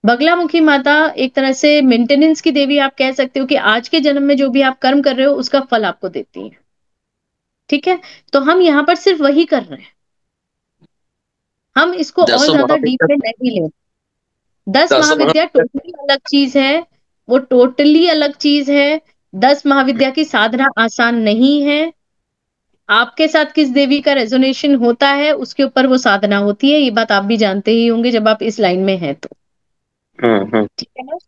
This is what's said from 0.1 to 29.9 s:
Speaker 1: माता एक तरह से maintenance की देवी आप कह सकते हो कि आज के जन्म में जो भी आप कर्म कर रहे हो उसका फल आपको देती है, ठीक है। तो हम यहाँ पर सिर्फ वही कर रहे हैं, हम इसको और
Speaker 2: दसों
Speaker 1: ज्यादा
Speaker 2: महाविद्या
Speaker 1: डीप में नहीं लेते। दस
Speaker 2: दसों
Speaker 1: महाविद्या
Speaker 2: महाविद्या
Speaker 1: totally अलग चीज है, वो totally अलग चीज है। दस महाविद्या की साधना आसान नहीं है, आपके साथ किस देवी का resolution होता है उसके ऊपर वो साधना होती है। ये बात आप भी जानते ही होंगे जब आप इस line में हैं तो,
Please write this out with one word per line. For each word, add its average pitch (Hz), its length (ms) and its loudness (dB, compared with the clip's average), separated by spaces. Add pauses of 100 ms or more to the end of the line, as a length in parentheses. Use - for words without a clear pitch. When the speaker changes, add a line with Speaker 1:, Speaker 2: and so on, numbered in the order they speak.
Speaker 1:
माता 302 580 2
एक 262 180 -4
तरह 269 160 0
से 294 300 2
maintenance 277 600 2
की 320 100 0
देवी 277 260 0
आप 269 200 -2
कह 269 140 -2
सकते 262 280 -4
हो 262 60 -2
कि 277 100 -2
आज 226 340 0
के 330 100 0
जन्म 285 240 0
में 285 140 2
जो 269 120 0
भी 269 120 0
आप 262 180 -2
कर्म 277 220 2
कर 269 140 0
रहे 262 100 0
हो 285 80 2
उसका 269 280 -2
फल 233 240 -2
आपको 185 240 -6
देती 104 340 -12
है, 107 80 -16 (1200)
ठीक 294 180 -2
है। 359 120 -2 (340)
तो 277 60 4
हम 330 220 2
यहाँ 294 220 2
पर 349 120 2
सिर्फ 349 260 0
वही 285 240 2
कर 262 180 -2
रहे 160 180 -16
हैं, - 120 -20 (1800)
हम 339 160 0
इसको 359 280 -4
और 320 60 4
Speaker 2:
दसों 262 180 0
Speaker 1:
ज्यादा 311 120 2
Speaker 2:
महाविद्या 262 500 0
Speaker 1:
डीप - 20 0
में 294 80 2
नहीं 233 440 -4
लेते। - 1080 -14
दस 294 180 2
Speaker 2:
दसों - 100 2
Speaker 1:
महाविद्या 302 440 0
Speaker 2:
महाविद्या 262 200 0
Speaker 1:
totally 285 460 -10
अलग 277 100 0
चीज 277 380 -2
है, 277 280 0 (440)
वो 254 100 2
totally 285 680 2
अलग 294 260 0
चीज 285 340 -2
है। 285 320 0 (340)
दस 269 300 0
महाविद्या 269 440 0
की 302 160 -2
साधना 233 400 0 (120)
आसान 233 380 0
नहीं 233 460 2
है, 294 320 -2 (960)
आपके 240 380 0
साथ 311 180 2
किस 294 240 0
देवी 277 320 0
का 285 120 0
resolution 262 600 0
होता 240 340 0
है 294 220 0
उसके 269 320 -4
ऊपर 262 240 0
वो 262 100 2
साधना 202 400 0
होती 202 340 0
है। 302 80 2
ये 262 120 0
बात 220 200 -2
आप 202 120 0
भी 214 140 -2
जानते 202 340 -2
ही 233 160 2
होंगे 233 240 0
जब 220 160 0
आप 214 160 -2
इस 214 160 -6
line 185 200 0
में 190 180 -2
हैं 151 180 -6
तो, - 140 -18 (880)